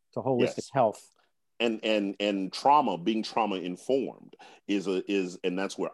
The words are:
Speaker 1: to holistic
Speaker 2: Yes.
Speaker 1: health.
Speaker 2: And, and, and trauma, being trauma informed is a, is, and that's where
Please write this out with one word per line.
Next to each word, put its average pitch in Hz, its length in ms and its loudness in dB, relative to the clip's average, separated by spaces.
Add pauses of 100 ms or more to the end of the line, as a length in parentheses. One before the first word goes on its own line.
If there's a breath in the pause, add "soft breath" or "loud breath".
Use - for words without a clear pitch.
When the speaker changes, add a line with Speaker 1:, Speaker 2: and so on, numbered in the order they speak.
(120)
Speaker 1:
to - 80 -6
holistic 120 380 0
Speaker 2:
Yes. - 160 -10
Speaker 1:
health. 117 360 2 (480)
Speaker 2:
And, 113 240 0
and, 107 380 2
and 98 320 0
trauma, 139 460 4
being 110 240 -2
trauma 104 340 -2
informed 90 800 -4 (320 loud breath)
is 95 180 0
a, 92 240 0
is, 92 320 -2
and 90 160 -2
that's 95 200 -6
where 98 160 -4